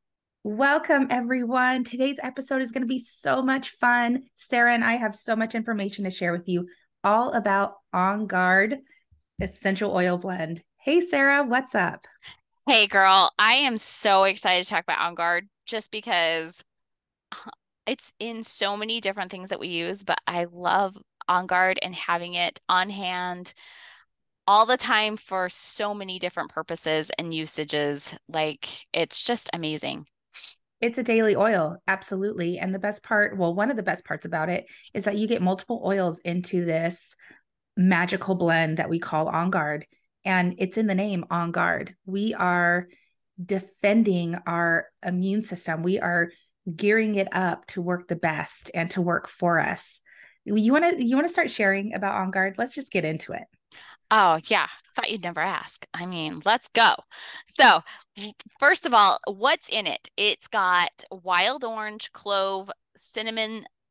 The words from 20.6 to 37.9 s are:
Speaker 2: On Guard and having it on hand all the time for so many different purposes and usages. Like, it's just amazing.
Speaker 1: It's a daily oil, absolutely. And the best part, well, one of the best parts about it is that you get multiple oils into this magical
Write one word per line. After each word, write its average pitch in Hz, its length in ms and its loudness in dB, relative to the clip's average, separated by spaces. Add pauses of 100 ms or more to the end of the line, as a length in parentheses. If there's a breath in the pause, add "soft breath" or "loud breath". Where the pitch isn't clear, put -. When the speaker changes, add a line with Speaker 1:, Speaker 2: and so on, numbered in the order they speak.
Speaker 2:
On 180 180 2
Guard 185 360 2
and 180 120 -8
having 175 400 -4
it 175 260 -2 (100)
on 185 180 2
hand 180 640 -8 (920 loud breath)
all 208 180 6
the 247 140 2
time 214 400 0
for 185 320 -4
so - 420 -6
many 190 260 -10
different 180 320 -6
purposes 156 680 -4
and 165 160 -6
usages. 147 840 -2 (120)
Like, 156 680 -6
it's - 280 -2
just - 300 -4
amazing. 156 540 -6 (760 loud breath)
Speaker 1:
It's 233 180 -2
a 254 40 -4
daily 226 340 4
oil, 180 500 2
absolutely. 190 720 -4
And 190 160 -4
the 196 40 -6
best 208 240 -6
part, 208 340 0
well, 170 180 2
one 208 160 0
of 254 60 -2
the 214 60 -4
best 175 240 -4
parts 151 180 -8
about 165 240 -4
it 180 180 -4 (280 loud breath)
is 196 100 -4
that 202 140 0
you 214 80 0
get 226 160 0
multiple 185 420 -2
oils 180 360 0
into 175 440 -2
this 170 500 -4 (640 loud breath)
magical 185 600 2